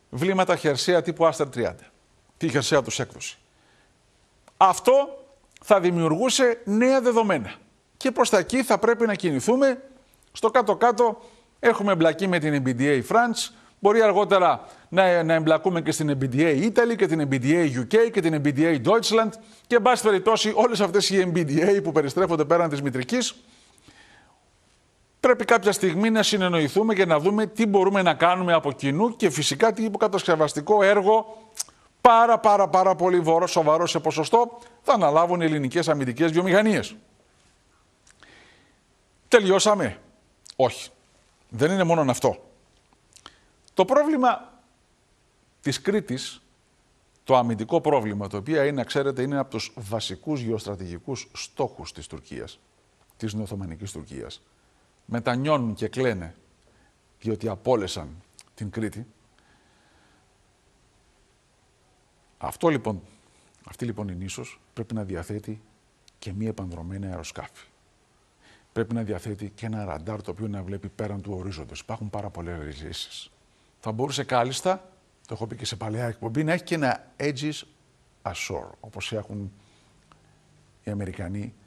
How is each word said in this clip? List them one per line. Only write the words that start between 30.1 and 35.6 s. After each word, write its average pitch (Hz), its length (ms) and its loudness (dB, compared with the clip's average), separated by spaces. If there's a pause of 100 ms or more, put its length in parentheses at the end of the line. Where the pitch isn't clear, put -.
έργο 208 640 2 (540)
πάρα, 233 380 8
πάρα, 202 300 4
πάρα 185 260 4
πολύ 180 240 2
βορο-, 165 280 4
σοβαρό 165 400 2
σε 165 120 -2
ποσοστό 160 600 0 (220)
θα - 120 2
αναλάβουν 170 480 2
οι 165 40 2
ελληνικές 156 440 0